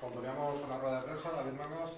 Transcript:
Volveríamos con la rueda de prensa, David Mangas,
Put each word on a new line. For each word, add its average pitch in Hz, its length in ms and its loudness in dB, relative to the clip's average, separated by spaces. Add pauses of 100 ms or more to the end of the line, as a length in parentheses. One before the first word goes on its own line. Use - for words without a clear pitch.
(140)
Volveríamos 139 460 2
con 143 100 -2
la 135 80 0
rueda 131 240 2
de 156 60 -4
prensa, 156 240 -2
David 135 260 0
Mangas, 160 400 -2